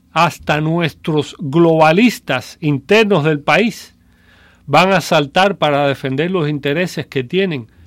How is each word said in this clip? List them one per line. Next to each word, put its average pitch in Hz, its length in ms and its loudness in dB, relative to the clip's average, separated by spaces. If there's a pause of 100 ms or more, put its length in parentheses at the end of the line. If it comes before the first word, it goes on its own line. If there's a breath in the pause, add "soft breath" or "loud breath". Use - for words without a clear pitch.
(120)
hasta 160 500 -2
nuestros 156 760 -4
globalistas 160 1200 2
internos 180 640 2
del 156 160 0
país 165 560 -2 (720 soft breath)
van 165 260 4
a 175 80 2
saltar 175 560 0
para 143 300 0
defender 139 440 -4
los 165 180 -2
intereses 151 580 -4
que 135 160 -6
tienen 160 440 -4 (200 soft breath)